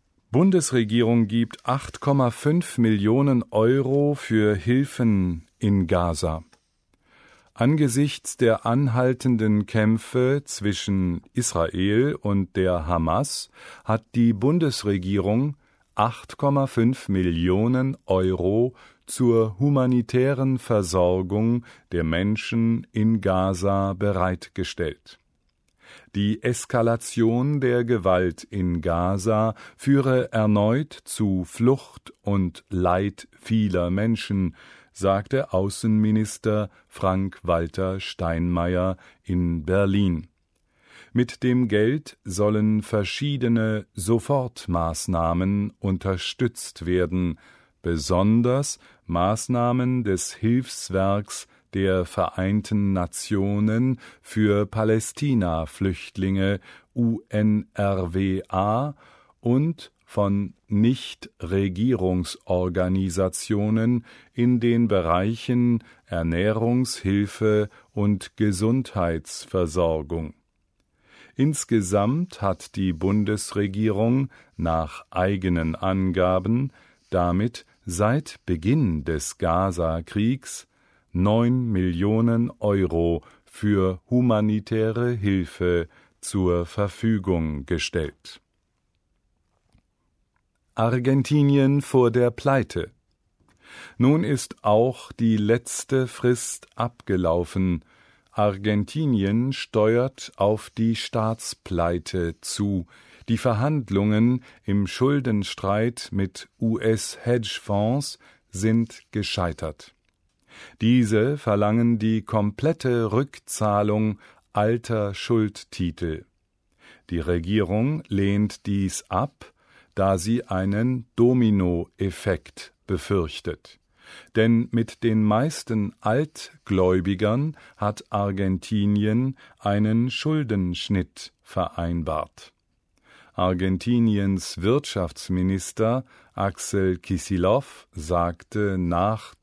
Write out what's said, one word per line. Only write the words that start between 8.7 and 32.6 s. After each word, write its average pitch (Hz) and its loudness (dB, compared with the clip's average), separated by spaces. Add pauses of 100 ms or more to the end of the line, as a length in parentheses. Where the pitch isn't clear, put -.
Kämpfe 123 0
zwischen 95 -2 (100)
Israel 104 0
und 98 -2
der 90 0
Hamas 85 -2 (340)
hat 110 -2 (100)
die 117 4
Bundesregierung 107 0 (380)
acht - -2
Komma 139 0
fünf 120 0
Millionen 95 0
Euro 92 0 (320)
zur 113 2
humanitären 127 0
Versorgung 95 0 (260)
der 82 0
Menschen 107 0
in 110 2
Gaza 98 0
bereitgestellt. 92 -4 (960)
Die 104 0
Eskalation 120 0
der 123 0
Gewalt 92 2
in 90 -2
Gaza 98 0 (200)
führe 131 2
erneut 107 2 (100)
zu 95 -2
Flucht - -2
und 95 -2